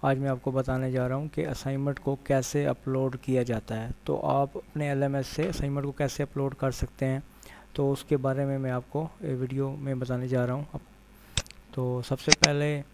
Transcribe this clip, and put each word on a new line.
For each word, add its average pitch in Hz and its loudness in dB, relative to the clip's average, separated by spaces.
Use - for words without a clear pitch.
आज 139 4
मैं 139 0
आपको 131 0
बताने 131 2
जा 127 2
रहा 131 0
हूँ 151 -4
कि 151 -2
असाइनमेंट 135 -2
को 139 0
कैसे 143 4
अपलोड 131 0
किया 127 2
जाता 113 -2
है। 113 -4
तो 147 2
आप 139 2
अपने 147 -4
एलएमएस 139 2
से 160 0
असाइनमेंट 143 0
को 143 -2
कैसे 143 0
अपलोड 139 -2
कर 135 0
सकते - -2
हैं, 131 0
तो 139 4
उसके 139 2
बारे 135 2
में 139 0
मैं 135 -2
आपको 143 -4
ये 151 -2
वीडियो 131 -2
में 139 -4
बताने 127 -2
जा 123 4
रहा 123 0
हूँ। 143 -6
अब 139 -8
तो 123 0
सबसे 143 -2
पहले 147 0